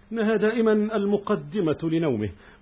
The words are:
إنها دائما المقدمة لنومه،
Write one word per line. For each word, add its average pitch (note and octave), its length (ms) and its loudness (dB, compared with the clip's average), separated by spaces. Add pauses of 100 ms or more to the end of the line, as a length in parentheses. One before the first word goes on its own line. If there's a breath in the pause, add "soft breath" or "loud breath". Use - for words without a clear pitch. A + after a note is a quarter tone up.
(120)
إنها A3 240 0
دائما A3 360 2
المقدمة G3+ 1120 0
لنومه، D#3 460 0 (320 loud breath)